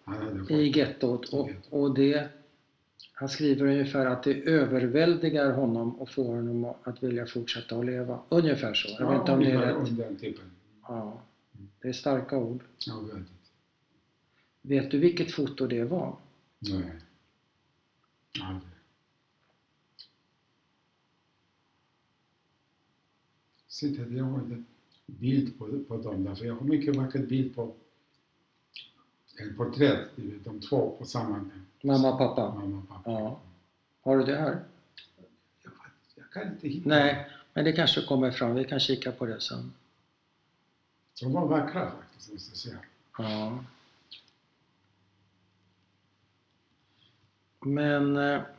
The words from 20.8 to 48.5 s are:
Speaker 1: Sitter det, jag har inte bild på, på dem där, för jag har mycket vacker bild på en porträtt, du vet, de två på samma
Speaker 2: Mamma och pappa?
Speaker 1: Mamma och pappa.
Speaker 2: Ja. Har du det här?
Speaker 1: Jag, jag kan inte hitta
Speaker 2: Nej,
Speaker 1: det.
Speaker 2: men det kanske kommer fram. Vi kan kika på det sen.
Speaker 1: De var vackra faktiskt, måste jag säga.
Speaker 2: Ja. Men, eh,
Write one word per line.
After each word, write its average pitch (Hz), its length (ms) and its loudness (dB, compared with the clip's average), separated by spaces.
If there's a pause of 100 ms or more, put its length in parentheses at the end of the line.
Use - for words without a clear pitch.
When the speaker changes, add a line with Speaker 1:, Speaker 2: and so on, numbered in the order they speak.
Speaker 1:
Sitter 139 380 -4
det, 120 120 -6
jag 131 80 0
har 131 140 -2
inte 117 240 -8 (420)
bild 123 540 0
på, 110 280 -6
på 113 100 -4
dem 98 260 -4
där, 98 120 -4
för 113 100 -8
jag 117 100 -4
har 127 80 -8
mycket 143 320 2
vacker 131 240 0
bild 123 360 0
på 117 180 -6 (1600)
en 104 200 -10
porträtt, - 580 2
du - 160 -10
vet, - 140 -14
de 104 160 -10
två - 380 0
på 120 60 -14
samma 104 440 -4 (320)
Speaker 2:
Mamma 135 320 6
och - 60 -4
pappa? 107 360 0
Speaker 1:
Mamma 98 220 -6
och 95 120 -12
pappa. 98 220 -10
Speaker 2:
Ja. 107 280 -4 (600)
Har 135 160 2
du 131 80 4
det 139 100 0
här? 156 280 -2 (1000)
Speaker 1:
Jag, - 80 -20 (440)
jag - 160 -20
kan 185 220 -10
inte - 140 -10
hitta 143 220 -2
Speaker 2:
Nej, 147 240 6
Speaker 1:
det. 139 120 -6 (280)
Speaker 2:
men 151 120 2
det 160 80 4
kanske 160 280 2
kommer 131 300 2
fram. 120 240 0
Vi 131 100 2
kan 139 140 -2
kika 127 320 0
på 123 140 -6
det 110 160 -6
sen. 123 320 -8 (1500)
Speaker 1:
De 131 120 0
var 151 140 2
vackra 156 440 0
faktiskt, - 420 -20
måste - 180 -14
jag - 60 -18
säga. - 200 -12 (400)
Speaker 2:
Ja. 110 460 -6 (4000)
Men, 143 520 2
eh, 143 240 2 (180)